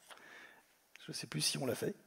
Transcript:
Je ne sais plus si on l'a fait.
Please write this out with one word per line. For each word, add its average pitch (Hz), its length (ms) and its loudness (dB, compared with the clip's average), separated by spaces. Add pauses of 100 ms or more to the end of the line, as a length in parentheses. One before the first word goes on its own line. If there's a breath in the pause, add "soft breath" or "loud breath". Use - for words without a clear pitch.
(1040 loud breath)
Je 160 60 -6
ne - 20 -4
sais - 140 -4
plus 151 140 0
si - 160 6
on 139 80 2
l'a 117 100 4
fait. - 200 2 (120)